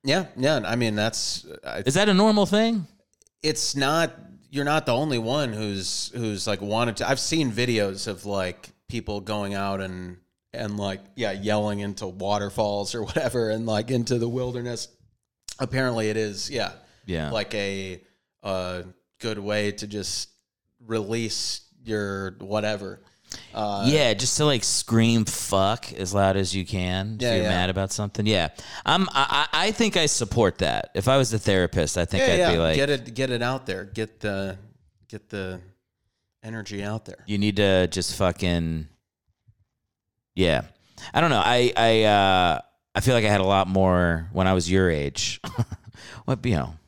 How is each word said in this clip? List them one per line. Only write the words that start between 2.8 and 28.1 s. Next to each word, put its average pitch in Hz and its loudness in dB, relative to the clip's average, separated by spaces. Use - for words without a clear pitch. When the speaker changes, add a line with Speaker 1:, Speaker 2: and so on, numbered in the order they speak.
Speaker 1:
It's 151 -2
not, 156 2
you're 139 -2
not 151 0
the 127 2
only 135 0
one 123 -2
who's, 101 -6
who's, 110 -4
like, 101 -2
wanted 110 -2
to. 98 -4
I've 135 0
seen 156 0
videos 104 0
of, 98 -8
like, 95 -4
people 107 -6
going 101 -4
out 98 -2
and, 90 -8
and, 107 -6
like, 98 -2
yeah, 110 -2
yelling 104 0
into 101 -6
waterfalls 101 -2
or 113 -4
<laughs> 98 -8
whatever 120 -2
and, 113 -2
like, 110 0
into 120 0
the 117 0
wilderness. 123 -6
Apparently 127 0
it 107 -2
is, 104 -4
yeah. 107 -4
Speaker 2:
Yeah. 78 -4
Speaker 1:
Like 107 -4
a, 98 -6
a 90 -4
good 110 -6
way 104 0
to 104 -10
just 101 -8
release 110 -4
your 98 -4
whatever. 101 -4
Uh, 104 -2
Speaker 2:
Yeah, 139 4
just 120 -2
to, 151 4
like, 135 2
scream 113 4
"fuck" - 0
as 95 -6
loud 98 4
as 95 0
you 92 -2
can 95 -4
if 110 -6
Speaker 1:
Yeah, 120 0
Speaker 2:
you're - 2
Speaker 1:
yeah. - 0
Speaker 2:
mad 90 0
about 95 -2
something. 104 -4